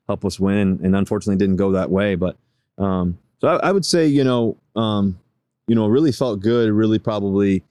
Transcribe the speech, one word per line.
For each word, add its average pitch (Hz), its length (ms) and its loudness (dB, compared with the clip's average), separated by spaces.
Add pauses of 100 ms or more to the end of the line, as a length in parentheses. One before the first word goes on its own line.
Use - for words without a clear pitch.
help 101 180 -4
us 95 140 -4
win. 98 180 0
And, 95 240 0
and 95 140 2
unfortunately, 98 400 -2
it 92 100 0
didn't 95 120 0
go 98 160 0
that 87 180 -2
way. 98 240 0
But, 90 200 -4 (440)
um, 92 400 -2 (220)
so 131 80 0
I, 165 200 0
I - 20 0
would 196 140 0
say, 165 220 2
you 139 160 2
know, 120 340 0 (180)
um, 104 440 -2 (480)
you 117 80 2
know, 110 100 2
it 104 40 0
really 139 220 2
felt 113 280 -2
good. 113 280 2
It 107 60 0
really 110 260 2
probably 101 720 0